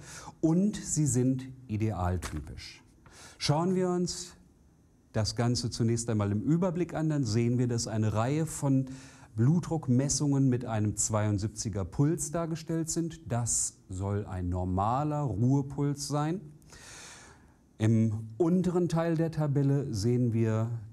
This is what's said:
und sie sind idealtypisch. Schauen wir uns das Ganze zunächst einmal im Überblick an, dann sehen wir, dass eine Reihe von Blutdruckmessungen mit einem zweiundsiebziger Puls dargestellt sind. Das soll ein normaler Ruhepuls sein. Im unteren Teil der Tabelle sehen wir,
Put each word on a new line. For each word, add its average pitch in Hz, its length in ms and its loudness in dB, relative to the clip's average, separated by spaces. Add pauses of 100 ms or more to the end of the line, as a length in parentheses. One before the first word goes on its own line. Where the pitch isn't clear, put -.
(420)
und 180 340 4
sie - 320 0
sind 127 400 2 (180)
idealtypisch. 90 1160 -4 (560)
Schauen 160 340 2
wir 180 160 2
uns - 460 -2 (760)
das 110 240 0
Ganze 120 360 0
zunächst 117 360 0
einmal 107 240 2
im 107 120 0
Überblick 170 500 0
an, 156 160 0
dann 151 140 0
sehen 117 340 2
wir, 123 100 2
dass 117 200 -2
eine 110 260 0
Reihe 135 320 0
von 135 400 0 (500)
Blutdruckmessungen 139 1120 2
mit 123 180 0
einem 107 300 0
zweiundsiebziger 104 880 0
Puls 147 440 0
dargestellt 165 640 -4
sind. 165 280 -4 (120)
Das - 480 -2 (100)
soll 98 380 -4
ein 90 200 -4
normaler 104 760 0
Ruhepuls 139 840 0
sein. 151 320 -2 (1400)
Im 110 480 2 (100)
unteren 175 520 2
Teil 165 280 0
der 160 140 0
Tabelle 143 600 2
sehen 120 420 2
wir, 110 360 2 (240)